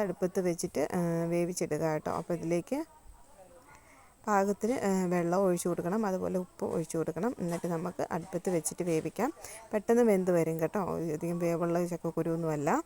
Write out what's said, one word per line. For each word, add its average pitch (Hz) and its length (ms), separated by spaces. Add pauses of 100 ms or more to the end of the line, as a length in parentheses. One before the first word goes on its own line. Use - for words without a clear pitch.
അടുപ്പത്ത് 180 440
വെച്ചിട്ട്, 170 340 (160)
ഏഹ്, 170 340
വേവിച്ചെടുക്കാം 170 640
കേട്ടോ. 151 160 (100)
അപ്പോൾ 170 180
ഇതിലേക്ക് 170 400 (1500)
പാകത്തിന്, 202 480 (140)
ഏഹ്, 190 260
വെള്ളം 175 320
ഒഴിച്ച് 180 240
കൊടുക്കണം, 175 400
അതുപോലെ 185 340
ഉപ്പ് - 200 (100)
ഒഴിച്ച് 165 260
കൊടുക്കണം. 160 320 (100)
എന്നിട്ട് 170 320
നമുക്ക് 175 300 (120)
അടുപ്പത്ത് 170 400
വെച്ചിട്ട് 170 340
വേവിക്കാം. 160 400 (440)
പെട്ടെന്ന് 233 360
വെന്ത് 185 280
വരും 165 260
കേട്ടോ, 175 180 (360)
അധികം 175 260
വേവുള്ള 170 480
ചക്കക്കുരുവൊന്നുമല്ല. 165 800 (160)